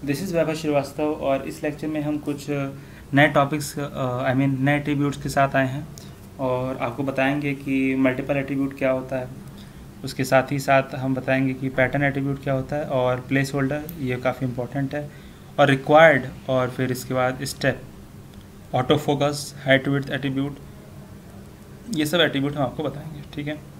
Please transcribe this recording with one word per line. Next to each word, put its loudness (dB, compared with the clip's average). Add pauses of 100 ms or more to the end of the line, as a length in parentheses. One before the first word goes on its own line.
This -2
is -4
Vaibhav 2
Srivastava 0 (100)
और 0
इस -10
lecture -4
में -2
हम 0
कुछ -4
नए 2
topics, 2
अ, -4 (440)
I 4
mean, 2
नए 4
attributes 0
के -4
साथ 2
आए 4
हैं -6 (520)
और 0
आपको -4
बताएंगे 0
कि 0
multiple 2
attribute -2
क्या 2
होता -2
है, -8 (760)
उसके -4
साथ 4
ही 0
साथ 2
हम 0
बताएंगे 0
कि -2
pattern 2
attribute 0
क्या 0
होता -2
है -2 (140)
और 2
placeholder, 0 (100)
ये -2
काफ़ी -2
important -4
है, -6 (500)
और 8
required, 8 (220)
और 2
फिर -2
इसके -4
बाद 0
step, 0 (920)
ऑटो 4
फोकस, 0 (120)
height 4
width 0
attribute, -2 (1300)
ये 0
सब 2
एट्रीब्यूट 2
हम 0
आपको -2
बताएंगे, -8 (100)
ठीक -6
है। -10